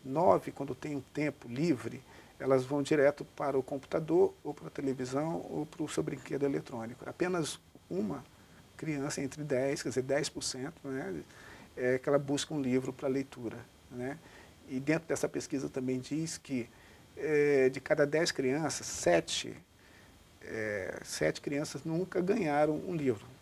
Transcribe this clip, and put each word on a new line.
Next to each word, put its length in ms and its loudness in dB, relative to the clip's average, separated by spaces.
nove, 520 4
quando 200 -6
tem 220 -8
um 80 -4
tempo 360 -2
livre, 520 0
elas 260 4
vão 180 0
direto 400 4
para 340 -2
o 60 2
computador, 680 2
ou 100 -6
para 140 -14
a 20 -10
televisão, 800 -2
ou 160 -4
para 160 -12
o 60 -2
seu 160 -2
brinquedo 400 -4
eletrônico. 640 -4
Apenas 500 -2
uma 320 -4
criança 460 -4
entre 220 -6
dez, 380 0
quer 80 -4
dizer, 120 2
dez 260 0
por 160 -8
cento, 400 -6
né, 400 -6
é 220 2
que 100 -2
ela 100 6
busca 340 -2
um 60 -2
livro 320 2
para 160 -4
leitura, 500 -4
né? 280 -6
E 100 -6
dentro 300 0
dessa 220 0
pesquisa 400 -4
também 300 -2
diz 380 -4
que, 300 -4
é, 540 6
de 100 -2
cada 260 4
dez 240 2
crianças, 580 0
sete, 680 2
é, 640 -4
sete 340 0
crianças 460 -4
nunca 340 -2
ganharam 560 2
um 200 -4
livro 300 0